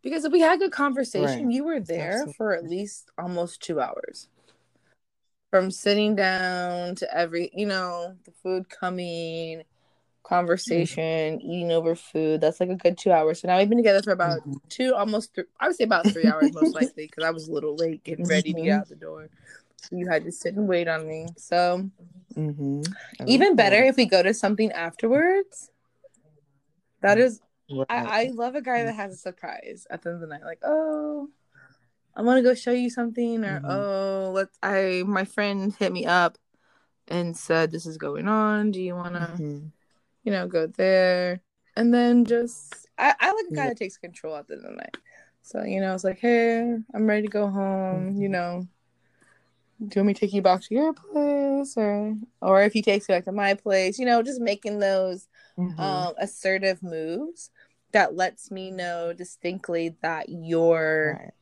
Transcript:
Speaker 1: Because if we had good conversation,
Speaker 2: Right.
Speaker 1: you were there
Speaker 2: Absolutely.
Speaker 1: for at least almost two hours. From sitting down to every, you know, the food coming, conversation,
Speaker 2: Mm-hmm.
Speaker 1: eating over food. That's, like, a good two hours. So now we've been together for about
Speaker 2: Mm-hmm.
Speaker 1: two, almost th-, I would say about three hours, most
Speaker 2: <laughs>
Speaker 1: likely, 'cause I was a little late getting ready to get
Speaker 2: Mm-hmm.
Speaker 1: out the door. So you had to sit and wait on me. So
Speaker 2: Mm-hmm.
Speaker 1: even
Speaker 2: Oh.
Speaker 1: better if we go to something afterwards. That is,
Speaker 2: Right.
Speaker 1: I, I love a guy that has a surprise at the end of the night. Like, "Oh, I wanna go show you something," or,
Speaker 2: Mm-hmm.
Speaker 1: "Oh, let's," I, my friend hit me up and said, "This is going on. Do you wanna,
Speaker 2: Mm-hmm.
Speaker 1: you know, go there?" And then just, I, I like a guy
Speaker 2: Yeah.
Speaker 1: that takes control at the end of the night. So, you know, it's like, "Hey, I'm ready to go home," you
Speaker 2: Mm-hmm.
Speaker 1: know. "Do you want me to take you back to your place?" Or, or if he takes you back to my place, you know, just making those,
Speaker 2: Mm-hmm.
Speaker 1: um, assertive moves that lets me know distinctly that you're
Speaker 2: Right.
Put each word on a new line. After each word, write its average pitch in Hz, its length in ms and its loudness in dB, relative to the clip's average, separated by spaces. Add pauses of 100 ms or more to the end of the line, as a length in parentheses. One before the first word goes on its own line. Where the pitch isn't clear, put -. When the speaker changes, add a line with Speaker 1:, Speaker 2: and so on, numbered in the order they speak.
Speaker 1:
Because 294 220 -6
if 294 80 -2
we 349 80 6
had 330 200 6
good 381 120 0
conversation, 277 720 -2
Speaker 2:
Right. 233 40 2
Speaker 1:
you 262 140 -2
were 311 160 -2
there 165 380 -4
Speaker 2:
Absolutely. 214 180 -6
Speaker 1:
for 214 180 -2
at 170 140 -6
least 196 500 -8
almost 175 420 -6
two 156 200 -4
hours. - 480 -8 (1200)
From 190 200 4
sitting 208 440 0
down 180 840 -2
to - 200 -6
every, 170 380 -2
you 202 120 -4
know, 180 580 -6
the - 60 -20
food 185 380 -6
coming, 165 920 -8 (600)
conversation, 160 1160 0
Speaker 2:
Mm-hmm. - 100 -12
Speaker 1:
eating 170 220 -2
over 165 220 2
food. 156 480 -2
That's, 156 180 2
like, 180 80 0
a 185 80 -4
good 180 220 2
two 202 140 2
hours. 160 280 4
So 175 80 -4
now 180 100 6
we've 202 100 6
been 233 100 4
together 202 240 6
for 196 100 0
about 170 280 0
Speaker 2:
Mm-hmm. 139 120 -8 (160)
Speaker 1:
two, - 260 0
almost 214 400 -2
th-, 185 120 -6 (120)
I 262 80 0
would 330 100 2
say 240 80 2
about 202 280 4
three 165 140 2
hours, 294 260 4
most 320 220 2
Speaker 2:
<laughs> - 0 -
Speaker 1:
likely, 156 340 -2
'cause - 160 -6
I 160 60 2
was 160 180 -8
a 165 40 -8
little 147 240 -2
late 165 280 -2
getting 165 220 -4
ready 156 260 2
to 165 80 -4
get 165 100 2
Speaker 2:
Mm-hmm. - 100 4
Speaker 1:
out - 80 -10
the - 80 -20
door. 156 320 -14 (480)
So - 200 -14
you 180 120 -6
had 160 160 0
to 170 80 -8
sit - 220 -8
and 202 140 0
wait 170 180 2
on 160 220 -4
me. 160 280 -10
So 180 540 0 (460)
Speaker 2:
Mm-hmm. 147 460 -4 (440)
Speaker 1:
even 285 260 6
Speaker 2:
Oh. 262 40 6
Speaker 1:
better 208 280 6
if 262 120 4
we 247 100 6
go 185 160 6
to 196 120 2
something 208 380 0
afterwards. 294 1000 0 (1300)
That 202 180 6
is, 240 220 4 (300)
Speaker 2:
Right. 135 180 -4
Speaker 1:
I, 226 380 -2
I 269 60 -6
love 233 240 -4
a 294 40 -4
guy 240 240 -2
that 226 100 -4
has 202 200 -10
a - 20 -20
surprise - 720 -14
at - 140 -12
the 170 80 -8
end 175 60 -8
of 170 60 -14
the 165 40 -12
night. 147 180 -16
Like, 165 200 -14
"Oh, 302 640 -4 (880)
I - 60 -6
wanna 247 200 4
go 247 120 6
show 240 180 -4
you 247 180 0
something," 233 540 -4
or, 190 160 -4
Speaker 2:
Mm-hmm. 147 100 -8
Speaker 1:
"Oh, 196 640 -4
let's," 190 280 -4
I, 190 440 0
my 196 180 0
friend 202 500 -2
hit 185 180 0
me 175 140 -4
up 175 320 4 (680)
and 170 300 -4
said, 165 340 0
"This 165 160 -8
is 156 120 -12
going 151 280 -6
on. 214 460 2
Do 185 80 -6
you 180 160 -6
wanna, 175 380 -6
Speaker 2:
Mm-hmm. 151 340 -8 (560)
Speaker 1:
you 214 80 -2
know, 180 160 -2
go 165 180 0
there?" 180 760 2 (360)
And 233 180 4
then 240 300 6
just, 233 640 -4 (100)
I, 277 220 4
I 359 120 4
like 427 180 -2
a - 40 -4
guy 285 100 -2
Speaker 2:
Yeah. 262 40 0
Speaker 1:
that 233 100 -4
takes 196 200 -8
control 170 380 -12
at 147 120 -14
the 76 60 -12
end 65 100 -16
of 50 80 -14
the 50 60 -14
night. 50 180 -14 (460)
So, - 200 -8
you 190 180 -4
know, 190 140 -2
it's 185 100 -8
like, 190 140 -2
"Hey, 233 600 2 (160)
I'm 214 120 2
ready 214 160 2
to 214 60 -2
go 208 200 0
home," 190 680 -2
you 202 120 -2
Speaker 2:
Mm-hmm. 190 40 -2
Speaker 1:
know. 180 340 -4 (1120)
"Do 220 40 -8
you 202 160 -2
want 202 80 4
me 196 60 2
to - 60 -6
take 196 120 0
you 196 100 0
back 185 200 4
to - 120 -6
your 302 200 2
place?" 285 840 -2
Or, 208 400 -2 (260)
or 190 200 6
if 208 100 4
he 214 100 0
takes 202 260 2
you 190 60 4
back 175 120 0
to 190 60 -6
my 196 220 0
place, 196 440 0
you 247 80 -2
know, 233 160 4
just 254 180 -6
making 208 400 -2
those, 190 480 0 (280)
Speaker 2:
Mm-hmm. 180 260 -4
Speaker 1:
um, 180 360 -2
assertive 190 640 -2
moves 175 680 -8 (420)
that 185 240 2
lets - 340 -4
me 190 200 -12
know 175 420 -6
distinctly 175 920 -6
that 160 260 -6
you're 160 880 2
Speaker 2:
Right. - 240 -18